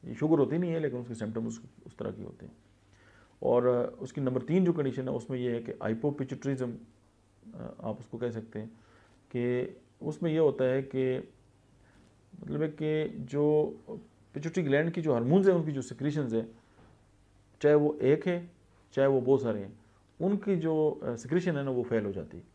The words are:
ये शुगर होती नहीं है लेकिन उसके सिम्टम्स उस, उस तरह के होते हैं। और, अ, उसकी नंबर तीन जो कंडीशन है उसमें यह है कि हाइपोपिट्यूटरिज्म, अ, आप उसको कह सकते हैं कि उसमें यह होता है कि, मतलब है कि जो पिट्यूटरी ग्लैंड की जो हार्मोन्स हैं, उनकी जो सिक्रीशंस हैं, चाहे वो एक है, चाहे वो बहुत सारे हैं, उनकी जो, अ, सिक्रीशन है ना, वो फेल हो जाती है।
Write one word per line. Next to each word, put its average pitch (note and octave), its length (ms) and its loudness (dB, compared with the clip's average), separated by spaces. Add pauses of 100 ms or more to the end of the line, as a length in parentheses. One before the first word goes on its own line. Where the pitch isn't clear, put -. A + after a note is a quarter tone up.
ये A#2 60 -8
शुगर D#3 240 2
होती C#3+ 200 2
नहीं F3 120 -2
है E3 100 -2
लेकिन C3 200 -4
उसके A#2+ 140 -10
सिम्टम्स A2+ 320 -4
उस, A2+ 160 -8 (240)
उस - 100 -20
तरह - 140 -6
के G#2 120 -12
होते - 240 -14
हैं। - 60 -16 (920)
और, B2 240 4
अ, B2 340 2
उसकी - 200 -8
नंबर B2+ 220 0
तीन E3+ 220 4
जो E3+ 80 4
कंडीशन C#3 300 -2
है C3+ 120 -4
उसमें B2+ 240 -6
यह B2 160 -2
है A#2 80 -4
कि A2+ 100 -8
हाइपोपिट्यूटरिज्म, C3 1000 -4 (800)
अ, - 280 -12
आप A2 160 -6
उसको A#2 200 -14
कह A#2+ 120 -2
सकते A2 280 -10
हैं A2 100 -10 (680)
कि B2 400 0 (260)
उसमें D#3+ 300 -2
यह D#3 80 2
होता C3+ 240 4
है C3 180 2
कि, C3 460 -2 (1120)
मतलब D3 200 -4
है D#3+ 60 0
कि D#3 400 -2 (100)
जो D3 580 2 (580)
पिट्यूटरी E3 280 -4
ग्लैंड D3 280 2
की E3+ 120 -4
जो D#3 100 2
हार्मोन्स C#3 360 4
हैं, F#3 60 8
उनकी D#3 180 0
जो C3+ 100 -4
सिक्रीशंस C3+ 500 -4
हैं, A2+ 220 -2 (1040)
चाहे D3 140 6
वो D3+ 280 4
एक D3 240 4
है, F3 240 -4 (420)
चाहे C3+ 160 4
वो C3+ 120 4
बहुत B2 220 4
सारे G#2+ 180 -2
हैं, G2 180 -14 (420)
उनकी G3 360 0
जो, D#3 460 0
अ, B2 140 -4
सिक्रीशन D#3 400 0
है C#3 80 -2
ना, C3+ 60 -2
वो B2 120 0
फेल A2+ 220 0
हो G2+ 80 -4
जाती F#2 240 -8
है। F2 80 -16 (100)